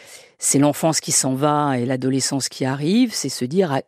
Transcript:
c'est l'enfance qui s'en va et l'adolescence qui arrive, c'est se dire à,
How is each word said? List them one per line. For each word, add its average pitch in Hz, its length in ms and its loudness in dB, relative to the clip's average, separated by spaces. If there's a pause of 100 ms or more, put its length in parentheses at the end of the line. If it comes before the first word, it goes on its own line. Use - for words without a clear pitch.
(380)
c'est - 200 2
l'enfance 147 420 2
qui - 120 -6
s'en 131 220 0
va 147 440 0
et 120 60 -2
l'adolescence 131 640 -2
qui - 160 -6
arrive, 160 480 2
c'est - 160 -6
se - 160 -6
dire 165 260 0
à, 135 180 0